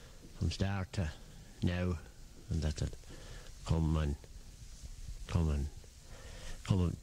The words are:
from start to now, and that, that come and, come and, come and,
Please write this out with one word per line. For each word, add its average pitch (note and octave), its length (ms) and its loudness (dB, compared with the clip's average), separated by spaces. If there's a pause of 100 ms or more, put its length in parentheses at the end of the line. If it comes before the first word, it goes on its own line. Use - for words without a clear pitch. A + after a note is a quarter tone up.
(400)
from E2+ 100 4
start F#2+ 440 2
to E2+ 140 2 (540)
now, F2 360 4 (500)
and D#2+ 140 2
that, D2+ 140 4
that - 180 0 (720)
come D#2+ 320 6
and, D2 180 4 (1120)
come E2 240 6
and, D2 180 4 (960)
come F#2+ 160 6
and, F2 220 4